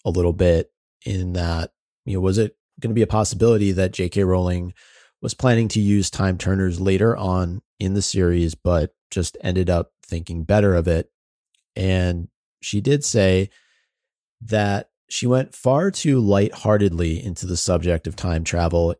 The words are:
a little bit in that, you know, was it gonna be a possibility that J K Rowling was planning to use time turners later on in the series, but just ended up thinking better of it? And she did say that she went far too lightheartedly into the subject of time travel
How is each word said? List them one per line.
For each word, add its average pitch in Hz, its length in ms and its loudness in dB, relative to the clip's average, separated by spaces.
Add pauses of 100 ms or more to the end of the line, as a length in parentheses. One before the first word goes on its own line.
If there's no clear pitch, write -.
a 98 60 -2
little 87 220 0
bit 85 380 2 (340)
in 92 280 -4
that, 85 400 -4 (320)
you 104 100 -6
know, 95 60 -2
was 95 180 0
it 107 180 -2 (220)
gonna 113 160 -4
be 113 80 4
a 104 60 4
possibility 107 640 2
that 92 180 0
J 90 180 -4
K 98 140 -2
Rowling 90 500 0 (500)
was 113 120 -6
planning 117 340 2
to 110 120 -2
use 101 280 2
time 92 300 -2
turners 92 420 -2
later 98 360 2
on 92 460 -2 (180)
in 95 140 -2
the 101 80 0
series, 87 520 0
but 85 400 -2 (160)
just - 300 -6
ended 90 280 -2
up 85 220 0 (160)
thinking 85 380 -8
better 101 320 4
of 85 100 2
it? 82 240 0 (640)
And 90 540 -2 (320)
she - 200 -4
did 143 240 0
say 95 460 2 (880)
that 104 500 -2 (180)
she - 180 -6
went 127 280 0
far 151 360 0
too 143 300 0
lightheartedly 101 1040 2
into 90 240 -8
the 90 100 -4
subject 85 500 0
of 80 100 -8
time 82 280 -2
travel 85 560 0